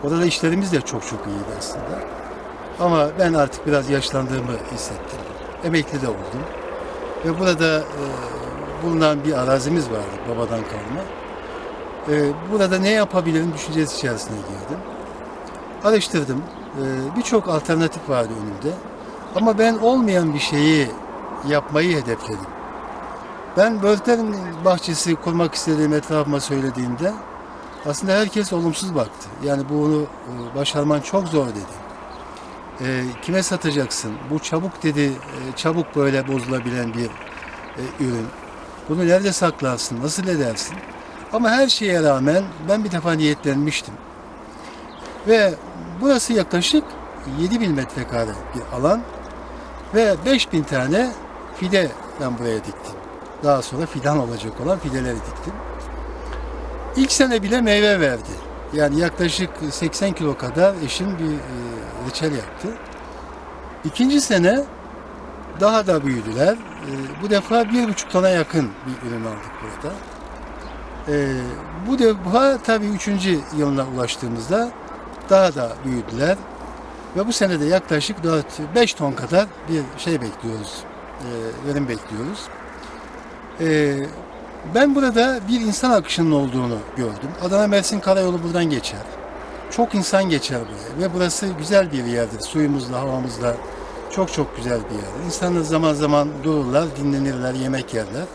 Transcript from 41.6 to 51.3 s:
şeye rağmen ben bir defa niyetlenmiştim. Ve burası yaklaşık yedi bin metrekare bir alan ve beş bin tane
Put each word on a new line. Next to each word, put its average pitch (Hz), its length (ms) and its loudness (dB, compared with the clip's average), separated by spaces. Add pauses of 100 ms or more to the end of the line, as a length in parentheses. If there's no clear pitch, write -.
şeye 185 360 4
rağmen 147 400 6 (260)
ben 214 140 4
bir 202 80 -2
defa 170 220 2
niyetlenmiştim. 147 800 2 (1300)
Ve 208 260 6 (480)
burası 254 320 4
yaklaşık 202 500 4 (560)
yedi 185 200 2
bin 202 160 2
metrekare 120 560 -2 (240)
bir 123 220 -6
alan 175 240 4 (960)
ve 214 200 6 (100)
beş 254 280 4
bin 160 100 2
tane 151 480 2 (440)